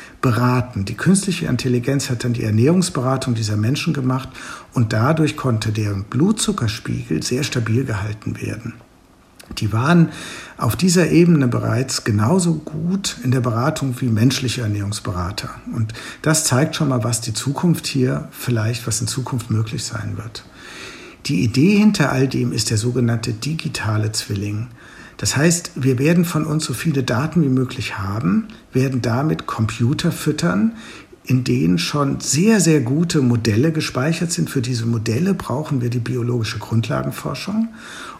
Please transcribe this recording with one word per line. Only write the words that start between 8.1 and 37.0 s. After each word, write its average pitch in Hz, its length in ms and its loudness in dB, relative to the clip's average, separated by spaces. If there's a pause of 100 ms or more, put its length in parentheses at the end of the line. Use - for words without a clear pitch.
werden. 107 320 -8 (880)
Die 107 160 -2
waren 165 340 6 (480)
auf - 180 0
dieser 175 360 4
Ebene 156 380 6
bereits 117 560 0
genauso 156 500 2
gut 170 680 -4
in 131 80 0
der 131 100 2
Beratung 123 600 -2
wie 131 80 0
menschliche 120 540 2
Ernährungsberater. 101 880 -4 (240)
Und 110 180 -2 (300)
das 156 220 2
zeigt 135 320 2
schon 156 120 0
mal, 123 160 0
was 117 160 -2
die 107 140 -6
Zukunft - 520 0
hier 139 440 0
vielleicht, 117 560 -2
was 117 160 -2
in 113 40 0
Zukunft 123 440 -4
möglich 110 340 -2
sein 104 320 -6
wird. 104 300 -12 (800)
Die 151 160 0
Idee 131 340 6
hinter 202 340 6
all 131 160 4
dem 123 260 0
ist 120 180 -2
der 113 80 2
sogenannte 117 560 0
digitale 107 800 -4
Zwilling. 104 560 -4 (480)
Das - 200 -2
heißt, 170 400 2
wir 131 240 2
werden 170 240 4
von 156 200 -2
uns 151 200 -2
so 131 100 -4
viele 135 300 0
Daten 143 380 0
wie 139 60 2
möglich 127 500 -2
haben, 151 500 0 (240)
werden 131 280 0
damit 135 460 0
Computer 120 640 0
füttern, 180 600 0 (520)
in 127 200 2
denen 147 340 2
schon 139 420 -2
sehr, 208 400 4
sehr 156 200 6
gute 147 420 2
Modelle 117 480 4
gespeichert 156 640 -2
sind. - 180 -2
Für 139 100 -2
diese 117 260 -2
Modelle 117 460 0
brauchen 143 480 -4
wir 120 80 -2
die 120 120 -2
biologische 120 580 -2
Grundlagenforschung. 143 1080 -2 (520)